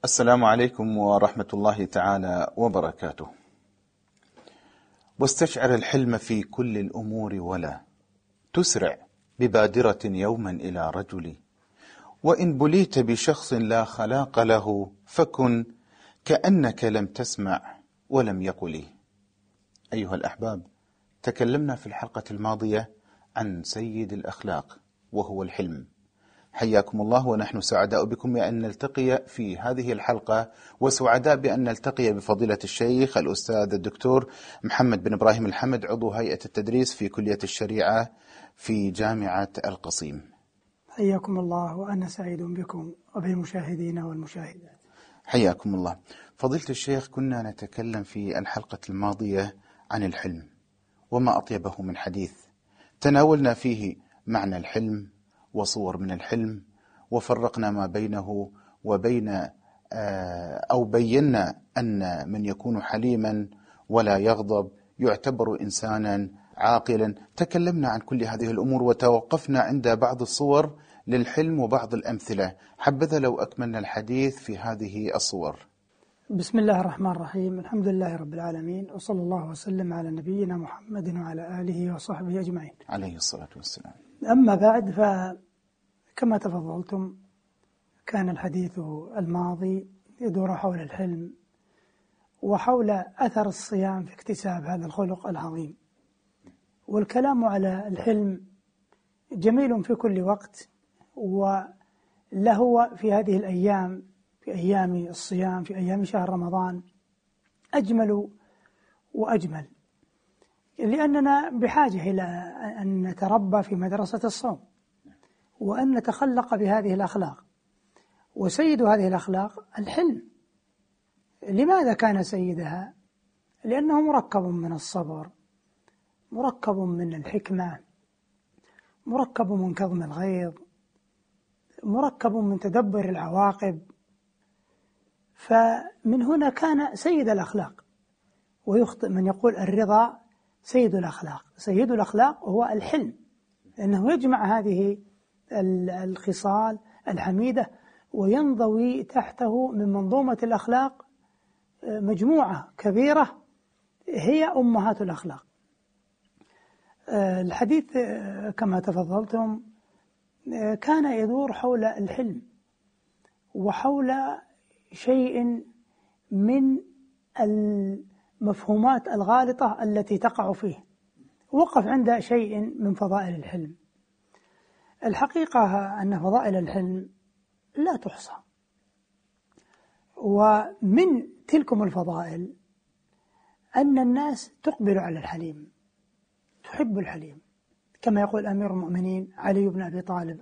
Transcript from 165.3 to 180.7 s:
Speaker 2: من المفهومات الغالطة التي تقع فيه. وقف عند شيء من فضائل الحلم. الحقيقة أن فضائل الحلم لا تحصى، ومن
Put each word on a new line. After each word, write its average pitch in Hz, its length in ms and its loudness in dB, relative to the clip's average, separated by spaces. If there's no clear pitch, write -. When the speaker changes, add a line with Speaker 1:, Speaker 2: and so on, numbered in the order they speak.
Speaker 2:
من 262 480 4
المفهومات 208 1700 0
الغالطة 233 760 2
التي 208 340 0
تقع 214 340 0
فيه. - 340 -6
وقف 277 340 4
عند 240 340 2
شيء 214 400 0
من 202 140 0
فضائل 190 420 -2
الحلم. 160 400 -10
الحقيقة 269 560 0
أن 196 180 -2
فضائل 196 360 0
الحلم 185 540 -4
لا 311 200 0
تحصى، - 360 -12
ومن 214 1080 4